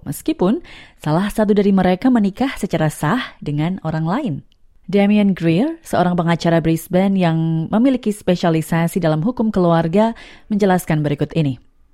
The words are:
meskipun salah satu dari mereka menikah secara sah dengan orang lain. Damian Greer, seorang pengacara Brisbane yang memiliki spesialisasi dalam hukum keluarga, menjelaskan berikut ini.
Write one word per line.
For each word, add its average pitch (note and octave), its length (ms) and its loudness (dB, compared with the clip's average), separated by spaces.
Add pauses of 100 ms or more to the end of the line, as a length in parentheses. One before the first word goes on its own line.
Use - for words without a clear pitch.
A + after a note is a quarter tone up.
meskipun A#3 560 -2 (320)
salah E3 320 0
satu G#3 240 0
dari G3+ 240 4
mereka F#3 320 2
menikah A#3+ 480 0
secara G#3 320 -2
sah F#3+ 560 -4
dengan D3+ 400 -4
orang D#3+ 240 -4
lain. G#3 260 -4 (540)
Damian G3+ 480 2
Greer, F3 480 0
seorang F3+ 320 0
pengacara E3 480 2
Brisbane F3+ 560 0
yang E3 480 0
memiliki B3 480 0
spesialisasi E3+ 880 0
dalam D#3 160 0
hukum A3 320 -2
keluarga, F3+ 640 2 (320)
menjelaskan F#3 560 0
berikut D3 320 -4
ini. C#3 240 -2 (340)